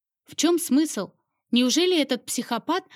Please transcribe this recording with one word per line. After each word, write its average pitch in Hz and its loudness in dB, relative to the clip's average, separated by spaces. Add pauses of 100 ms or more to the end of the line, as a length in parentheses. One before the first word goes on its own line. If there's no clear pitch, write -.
(260)
В - -20
чем 339 2
смысл? 247 -2 (380)
Неужели 277 2
этот 269 -2
психопат 254 -6 (100)